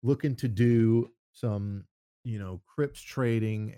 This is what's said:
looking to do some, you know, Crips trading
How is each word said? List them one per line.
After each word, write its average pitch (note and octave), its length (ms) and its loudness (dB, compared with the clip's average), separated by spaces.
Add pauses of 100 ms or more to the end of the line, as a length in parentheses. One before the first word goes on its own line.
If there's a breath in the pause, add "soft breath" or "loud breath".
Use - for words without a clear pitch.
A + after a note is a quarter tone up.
looking C3+ 320 0
to C3 120 -4
do A#2 600 4 (220)
some, G2+ 520 -6 (400)
you A2+ 140 -6
know, F#2 220 -8 (120)
Crips C#3+ 280 -4
trading A2 760 -2